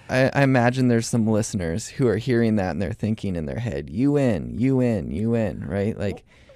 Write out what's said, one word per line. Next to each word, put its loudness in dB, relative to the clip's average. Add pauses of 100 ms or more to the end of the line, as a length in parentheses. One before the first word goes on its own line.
I, 4
I 2
imagine 4
there's 2
some 2
listeners -2
who 0
are 2
hearing 2
that 0
and -4
they're -2
thinking -4
in -4
their -6
head, -6
"U 2
N, 0
U 2
N, 0
U -2
N," -2
right? -2
Like, -6 (300)